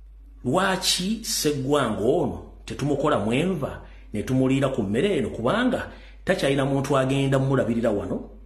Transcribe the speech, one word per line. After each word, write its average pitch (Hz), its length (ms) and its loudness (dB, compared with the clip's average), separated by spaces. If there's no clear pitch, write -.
Lwaki 185 800 0
Sseggwanga 131 760 0
ono 123 380 2
tetumukolamu 135 680 0
enva 147 480 -2
ne 104 100 -4
tumuliira 131 460 2
ku 123 140 -2
mmere 139 340 0
eno, 110 140 0
kubanga 202 640 -2
takyalina 147 400 2
muntu 139 320 0
agenda 135 420 2
mumulabirira 123 520 2
wano, 113 400 -4